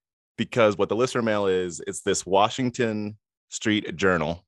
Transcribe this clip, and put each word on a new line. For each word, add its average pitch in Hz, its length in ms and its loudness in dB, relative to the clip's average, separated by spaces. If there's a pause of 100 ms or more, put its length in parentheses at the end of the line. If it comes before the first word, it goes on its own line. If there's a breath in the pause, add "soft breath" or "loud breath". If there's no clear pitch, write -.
(360)
Because 107 400 2
what 95 120 0
the 104 80 0
listener 123 260 0
mail 104 240 0
is, 90 400 -2
it's 98 160 -10
this 98 240 -2
Washington 107 880 0 (320)
Street 104 480 -2
Journal, 85 520 0